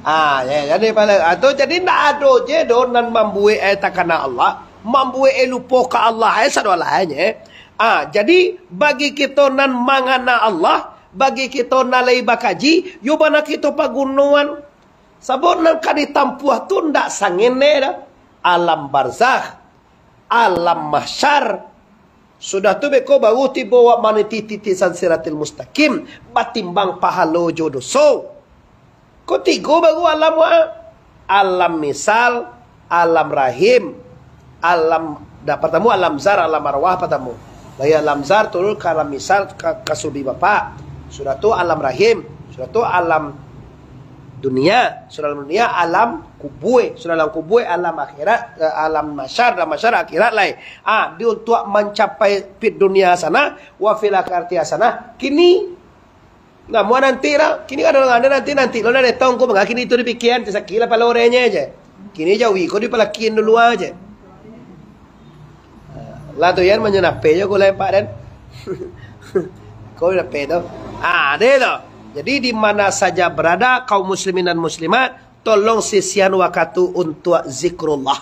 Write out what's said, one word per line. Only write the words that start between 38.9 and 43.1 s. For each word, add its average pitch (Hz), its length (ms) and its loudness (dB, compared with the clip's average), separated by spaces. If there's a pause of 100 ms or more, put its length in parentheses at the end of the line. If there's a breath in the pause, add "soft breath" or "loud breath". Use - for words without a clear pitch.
misal, 190 400 -2
ke, 160 320 -6
ke 156 100 -6
subi 143 300 -8
bapa. 175 500 -2 (380)
Sudah 139 260 -6
tu 208 140 0
alam 170 260 0
rahim, 151 480 0 (240)
sudah 127 220 -12
tu 226 100 -2
alam 165 680 -2 (920)